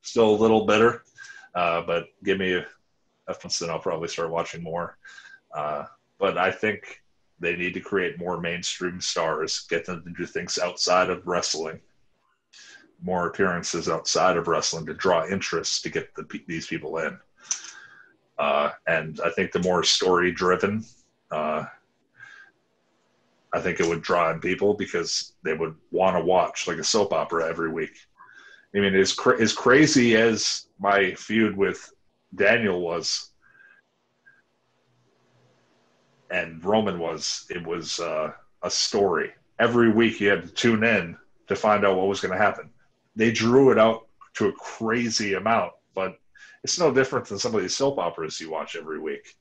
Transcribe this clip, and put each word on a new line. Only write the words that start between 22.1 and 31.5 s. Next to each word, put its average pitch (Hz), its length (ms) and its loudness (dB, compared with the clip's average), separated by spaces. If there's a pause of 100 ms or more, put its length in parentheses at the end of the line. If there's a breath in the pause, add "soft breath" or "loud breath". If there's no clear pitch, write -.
I 85 80 -2
think 87 180 -4
it 87 60 2
would 82 160 0
draw 85 300 0
in 80 80 -6
people 92 340 0
because - 600 -4 (100)
they 80 100 -2
would 78 220 -4 (160)
wanna 90 280 2
watch, 87 480 0
like, 82 120 -4
a 80 40 -8
soap 101 300 0
opera 80 340 -2
every 82 220 -4
week. 80 260 -6 (800 loud breath)
I 101 40 2
mean, 98 160 4
as 95 180 4
cra-, - 260 2
as 110 140 2
crazy 127 640 6
as 113 520 2 (120)
my 98 340 2
feud 107 420 0